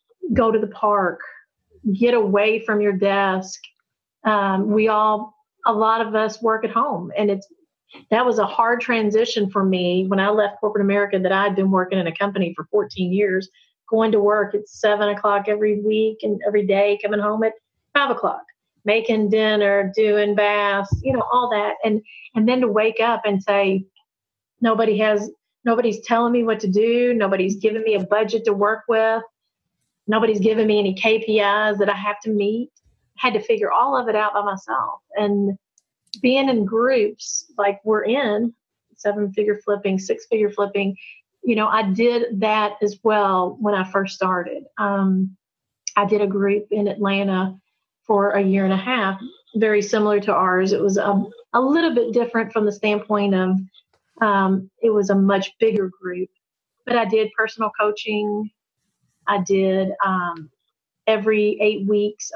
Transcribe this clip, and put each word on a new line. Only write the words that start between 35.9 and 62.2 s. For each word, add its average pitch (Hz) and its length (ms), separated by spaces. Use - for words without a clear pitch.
being 269 260
in 226 160
groups 226 920
like 202 260
we're 214 200
in, 233 500
seven-figure 208 640
flipping, 196 360
six-figure 214 500
flipping, 202 480
you 240 120
know, 214 140
I 220 220
did 233 500
that 214 400
as 202 220
well 190 580
when 208 140
I 190 100
first 190 300
started. 180 500
Um, 190 580
I 202 100
did 208 160
a 208 40
group 202 440
in 208 180
Atlanta 196 680
for 202 240
a 202 120
year 190 220
and 190 80
a 196 60
half, 196 420
very 214 280
similar 208 380
to 202 120
ours. 185 400
It 185 80
was 196 160
a, 202 260
a 240 80
little 294 340
bit 233 200
different 233 400
from 214 100
the 208 80
standpoint 208 600
of, 185 240
um, 196 480
it 226 100
was 202 200
a 196 40
much 196 440
bigger 202 320
group, 359 300
but 240 100
I 233 80
did 214 320
personal 220 420
coaching. 208 720
I 202 160
did, 190 480
um, 175 460
every 214 540
eight 208 280
weeks, 208 480